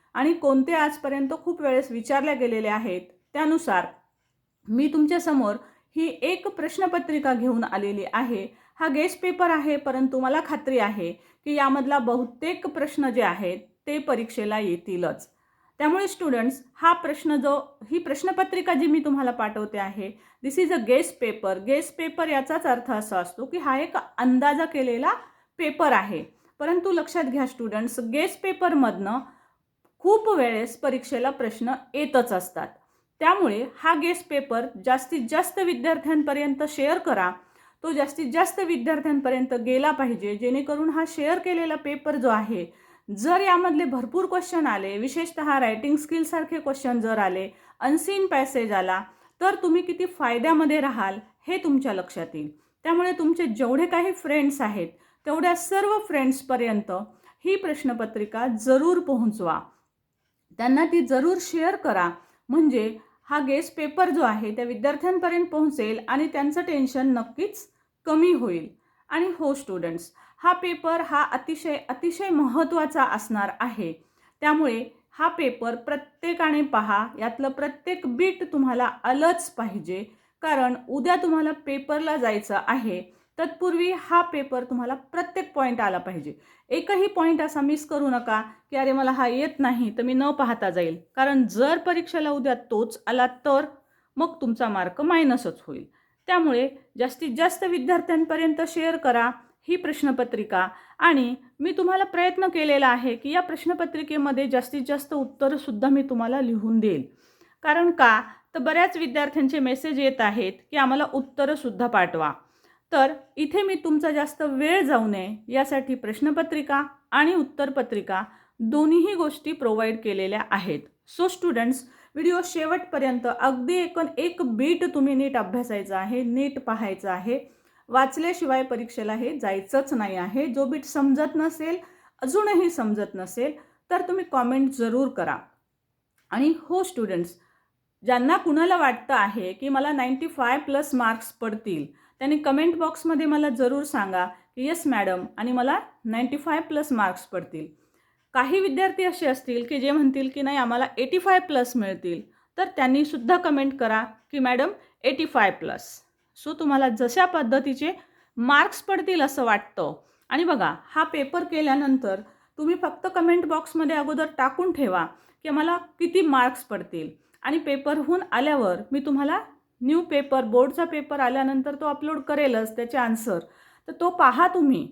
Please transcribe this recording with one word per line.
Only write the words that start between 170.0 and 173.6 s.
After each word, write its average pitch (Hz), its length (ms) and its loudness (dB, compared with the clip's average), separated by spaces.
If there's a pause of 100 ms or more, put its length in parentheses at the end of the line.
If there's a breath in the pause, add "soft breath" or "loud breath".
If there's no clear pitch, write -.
पेपर, 277 420 0
बोर्डचा 247 400 4
पेपर 294 360 -4
आल्यानंतर 269 560 0
तो 302 100 -8
अपलोड 294 360 -4
करेलच 254 540 0
त्याचे 240 220 -4
आन्सर, 226 420 -2 (480 soft breath)